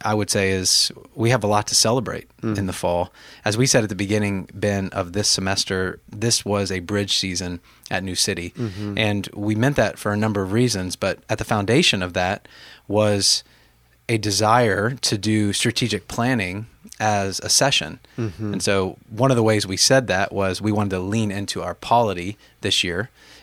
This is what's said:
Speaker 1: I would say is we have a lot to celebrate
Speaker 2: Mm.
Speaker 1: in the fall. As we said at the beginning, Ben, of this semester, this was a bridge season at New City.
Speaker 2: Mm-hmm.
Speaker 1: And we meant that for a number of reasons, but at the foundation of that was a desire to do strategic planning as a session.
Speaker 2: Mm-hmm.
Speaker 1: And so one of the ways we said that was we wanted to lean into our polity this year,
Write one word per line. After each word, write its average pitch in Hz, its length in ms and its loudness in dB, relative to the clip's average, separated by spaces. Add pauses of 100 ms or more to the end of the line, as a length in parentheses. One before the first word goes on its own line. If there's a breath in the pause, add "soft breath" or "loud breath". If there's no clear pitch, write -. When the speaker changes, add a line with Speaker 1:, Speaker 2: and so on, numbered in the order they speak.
Speaker 1:
I 107 100 0
would 104 160 0
say 95 220 2
is - 400 2 (240)
we 113 140 2
have 120 160 2
a - 20 2
lot 104 200 2
to - 80 0
celebrate 127 520 0 (140)
Speaker 2:
Mm. 110 160 -2
Speaker 1:
in 101 100 -2
the 90 60 -4
fall. 87 400 -2 (320 loud breath)
As 107 120 0
we 131 80 4
said 131 180 4
at 101 60 -2
the 104 60 -4
beginning, 101 580 0
Ben, 101 360 -2
of 87 240 -6
this 104 160 0
semester, 95 680 -2 (100)
this 113 340 -2
was 101 280 0
a 92 100 -2
bridge 101 360 -2
season 90 440 -4 (280 loud breath)
at 92 140 -2
New 92 120 -6
City. 87 420 -4
Speaker 2:
Mm-hmm. 104 400 -6
Speaker 1:
And 104 360 0
we 104 220 -2
meant 131 220 2
that 107 200 2
for 104 140 -2
a 104 60 0
number 104 240 0
of 92 100 -2
reasons, 107 460 0
but 95 220 -2 (100)
at 113 100 -2
the - 60 -6
foundation 110 580 2
of 87 100 -4
that 92 340 -2 (400 loud breath)
was 104 560 2 (680 soft breath)
a 113 80 2
desire 107 720 4
to 120 260 -2
do 104 360 2
strategic 107 560 -2
planning 113 580 -2 (320)
as 101 400 0
a - 100 -4
session. 135 500 2 (180)
Speaker 2:
Mm-hmm. 107 360 -6
Speaker 1:
And 98 100 -4
so 98 340 0 (120)
one 120 220 2
of 120 60 2
the 113 60 4
ways 107 220 2
we 92 120 -4
said 131 300 4
that 98 260 0
was 95 280 -2
we 107 100 0
wanted 104 200 0
to 92 80 -2
lean 104 320 -2
into 98 320 -6
our 87 120 -6
polity 101 640 0 (240 soft breath)
this - 220 0
year, 92 260 -4 (340 loud breath)